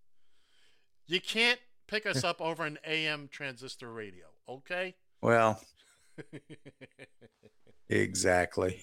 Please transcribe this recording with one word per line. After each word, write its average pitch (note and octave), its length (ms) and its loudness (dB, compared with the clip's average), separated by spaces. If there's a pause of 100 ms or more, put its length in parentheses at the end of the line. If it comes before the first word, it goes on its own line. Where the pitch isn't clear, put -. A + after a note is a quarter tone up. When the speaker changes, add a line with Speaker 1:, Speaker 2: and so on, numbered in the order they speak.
(1080)
Speaker 1:
You F3 140 2
can't A#3+ 400 2 (260)
pick G#3+ 200 -2
us D#3 180 2
up F3 160 0
over E3 240 -2
an D3+ 220 -4
A D#3 200 0
M D3 240 -4
transistor B2+ 640 -10
radio, G2 340 -12 (220)
okay? F3+ 460 -6 (260)
Speaker 2:
Well, A2+ 400 6 (580)
Speaker 1:
<laughs> - 1700 -20
Speaker 2:
exactly. F#2 960 2